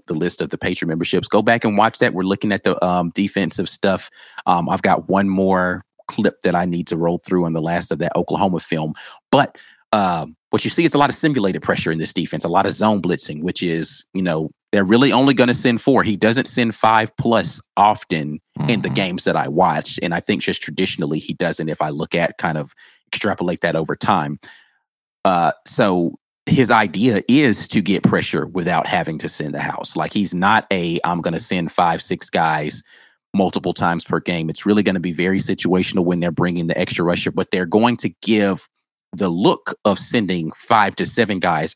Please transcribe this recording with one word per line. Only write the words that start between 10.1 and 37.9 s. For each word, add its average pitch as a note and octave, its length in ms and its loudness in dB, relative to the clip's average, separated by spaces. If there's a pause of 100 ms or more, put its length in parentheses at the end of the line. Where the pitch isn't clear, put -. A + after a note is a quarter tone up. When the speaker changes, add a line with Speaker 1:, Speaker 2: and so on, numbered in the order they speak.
Speaker 1:
what - 140 2
you A#2 80 -2
see E3+ 140 2
is D3 80 2
a C#3+ 40 4
lot C#3+ 120 6
of - 60 -4
simulated G#2+ 460 0
pressure - 300 -2
in D#2 60 -2
this - 160 -6
defense, E2+ 320 -4
a E2+ 40 -2
lot F#2+ 160 2
of G2 60 -2
zone G#2 300 0
blitzing, E2 420 -4
which F2+ 180 -4
is, E2 520 -4
you F#2+ 80 -2
know, D#2+ 280 -2 (220)
they're G2+ 120 4
really A#2 280 6
only C3+ 220 6
gonna B2 200 4
send A#2 280 0
four. A#2+ 220 4
He G2+ 140 0
doesn't A#2 280 2
send A#2 300 -2
five A2 420 2
plus A#2 440 0 (160)
often E2+ 640 2 (280)
in A2 140 2
the - 80 -4
Speaker 2:
Mm-hmm. - 40 -4
Speaker 1:
games F#2 320 -2
that E2+ 120 2
I C#2 100 0
watched. D#2 540 0
And E2+ 120 -2
I F2 60 -2
think G2 220 -2
just - 200 -4
traditionally - 580 -4
he - 140 -8
doesn't, E2 360 -4
if D#2 120 -4
I D#2 80 -2
look D#2 260 -6
at, E2 220 -2
kind D#2+ 200 -2
of D2 160 -8 (340)
extrapolate F2 540 -4
that E2 140 0
over D#2 200 -2
time. D2+ 440 -2 (840)
Uh, F2 280 2 (140)
so F#2 520 0 (280)
his B2+ 260 4
idea G#2+ 560 2
is B2 420 4
to G#2+ 120 0
get F2+ 220 0
pressure - 440 0
without E2+ 400 -2
having E2 320 -2
to E2+ 100 -6
send D2+ 240 -8
the - 80 -6
house. - 340 -8
Like, D#2 180 -4
he's G2 200 -2
not G2+ 380 2
a, E2+ 320 -2
"I'm F2 180 -2
gonna E2+ 180 -2
send F2 320 -4
five, E2+ 300 0
six - 280 -8
guys D#2 540 -2 (500)
multiple F2+ 400 0
times E2+ 300 -2
per E2 160 -2
game." E2 300 -4
It's - 160 -8
really G#2 180 4
gonna F#2+ 160 0
be E2+ 140 -4
very F#2 260 0
situational F#2 640 0
when F2 140 0
they're E2+ 120 -2
bringing F2 360 -2
the D#2+ 100 -2
extra F2+ 280 -2
rusher, E2+ 260 -2
but - 200 -4
they're A2 140 0
going A2+ 320 2